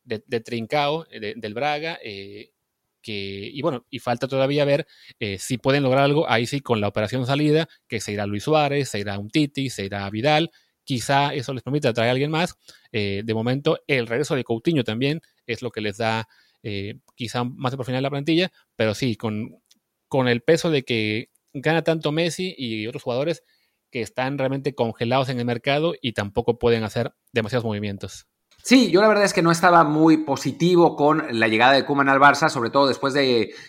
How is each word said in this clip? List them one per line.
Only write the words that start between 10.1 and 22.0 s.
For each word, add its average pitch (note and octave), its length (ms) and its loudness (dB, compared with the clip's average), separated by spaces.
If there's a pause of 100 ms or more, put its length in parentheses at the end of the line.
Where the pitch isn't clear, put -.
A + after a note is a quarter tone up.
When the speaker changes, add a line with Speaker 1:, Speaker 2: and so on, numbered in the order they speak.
Speaker 1:
quizá C#3 500 0
eso C#3+ 200 -6
les B2+ 100 -8
permita C#3 300 -2
traer A#2 160 0
a - 20 2
alguien C#3 200 -2
más. E3 260 -2 (340)
Eh, G2+ 320 -4
de A2+ 100 -4
momento, B2+ 540 -2
el B2+ 200 -2
regreso C#3 280 -2
de B2+ 80 -2
Coutinho A#2+ 400 0
también C#3 380 -4 (240)
es A#2 160 -8
lo A#2+ 100 -8
que - 80 -10
les G#2 180 -6
da, A2+ 300 -2 (360)
eh, G2+ 320 -10 (200)
quizá B2 300 -4
más B2 260 -6
de C3+ 60 -8
profundidad B2+ 220 -6
en C3 40 -2
la C#3 60 -4
plantilla, D#3+ 420 -2 (240)
pero A2 180 0
sí, A#2+ 220 -2
con, G#2+ 460 -8 (480)
con C3 180 2
el A#2+ 140 2
peso E3 280 2
de C#3+ 140 0
que A2 460 -2 (240)
gana D#3 300 0
tanto D#3+ 280 0